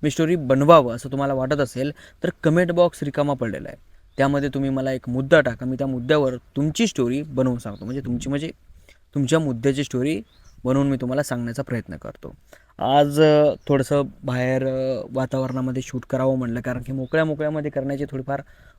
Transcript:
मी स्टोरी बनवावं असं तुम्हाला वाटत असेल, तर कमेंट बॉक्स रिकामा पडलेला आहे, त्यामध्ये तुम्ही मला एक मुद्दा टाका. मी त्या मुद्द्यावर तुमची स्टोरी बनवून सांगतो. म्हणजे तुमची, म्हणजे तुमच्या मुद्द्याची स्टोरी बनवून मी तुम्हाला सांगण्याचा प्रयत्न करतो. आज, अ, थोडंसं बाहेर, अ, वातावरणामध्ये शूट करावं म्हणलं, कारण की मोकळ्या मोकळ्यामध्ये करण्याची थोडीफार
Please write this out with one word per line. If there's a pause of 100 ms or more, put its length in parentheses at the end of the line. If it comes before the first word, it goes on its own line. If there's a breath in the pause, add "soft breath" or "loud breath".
मी
स्टोरी
बनवावं
असं
तुम्हाला
वाटत
असेल, (320 loud breath)
तर (140)
कमेंट
बॉक्स
रिकामा
पडलेला
आहे, (400)
त्यामध्ये
तुम्ही
मला
एक
मुद्दा
टाका.
मी
त्या
मुद्द्यावर
तुमची
स्टोरी
बनवून
सांगतो.
म्हणजे
तुमची,
म्हणजे (640 soft breath)
तुमच्या
मुद्द्याची
स्टोरी (420 soft breath)
बनवून
मी
तुम्हाला
सांगण्याचा
प्रयत्न
करतो. (420 soft breath)
आज,
अ, (140)
थोडंसं (200)
बाहेर,
अ, (100)
वातावरणामध्ये
शूट
करावं
म्हणलं,
कारण
की
मोकळ्या
मोकळ्यामध्ये
करण्याची
थोडीफार (380 soft breath)